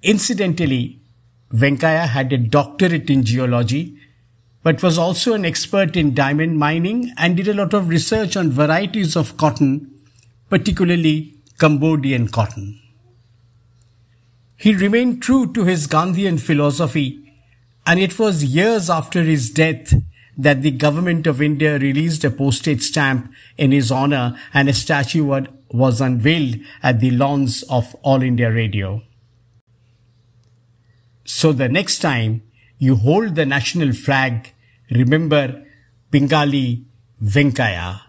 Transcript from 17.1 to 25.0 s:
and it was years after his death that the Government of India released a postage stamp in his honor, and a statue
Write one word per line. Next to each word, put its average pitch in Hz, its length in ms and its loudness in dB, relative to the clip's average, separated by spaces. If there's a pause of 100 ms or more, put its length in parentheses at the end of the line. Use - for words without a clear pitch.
and 170 140 4
it 185 180 -2
was 185 280 0
years 180 440 0
after 170 340 0
his 151 280 0
death 160 440 0 (420)
that 139 240 2
the 147 100 2
Government 160 560 0
of 139 140 -2
India 151 360 0
released 147 460 0
a 139 80 2
postage 139 520 0
stamp 135 500 -2 (240)
in 139 160 4
his 131 180 2
honor, 131 480 -2 (140)
and 139 160 2
a 139 40 2
statue 147 520 0